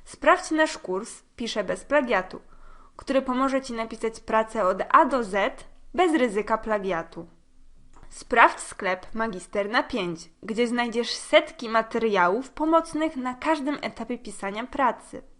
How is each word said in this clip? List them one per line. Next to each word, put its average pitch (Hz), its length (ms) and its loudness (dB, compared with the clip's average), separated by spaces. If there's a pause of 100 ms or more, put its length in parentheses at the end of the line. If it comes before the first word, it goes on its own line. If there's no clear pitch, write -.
Sprawdź - 460 2
nasz 311 260 2
kurs 190 460 -6 (120)
Piszę 220 280 -4
bez 185 200 -4
plagiatu, 240 580 0 (540)
który 262 260 0
pomoże 262 400 0
Ci 247 120 -12
napisać 226 460 -6
pracę 220 460 0
od 190 120 2 (120)
A 311 160 8
do 254 180 0
Z 202 400 -2 (300)
bez 339 200 4
ryzyka 220 440 2
plagiatu. 190 680 -4 (840)
Sprawdź - 500 4
sklep - 540 -6
Magister 208 560 -4
na 262 140 2
pięć, 175 460 -4 (140)
gdzie 220 240 0
znajdziesz 233 460 -2
setki 302 560 2
materiałów 220 800 2
pomocnych 320 680 0
na 254 160 -6
każdym 294 480 -2
etapie 226 360 -6
pisania 208 500 -10
pracy. - 540 -2 (180)